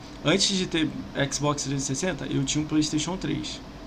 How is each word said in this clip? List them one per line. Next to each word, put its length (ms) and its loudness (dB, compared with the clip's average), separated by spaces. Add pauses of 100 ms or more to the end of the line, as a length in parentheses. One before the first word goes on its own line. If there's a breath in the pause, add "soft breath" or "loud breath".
(240 loud breath)
Antes 320 4
de 100 2
ter 220 2 (420)
Xbox 320 0
trezentos 220 -2
e 20 -2
sessenta, 400 -2
eu 180 2
tinha 180 0
um 40 -2
PlayStation 500 2
três. 440 -4 (260)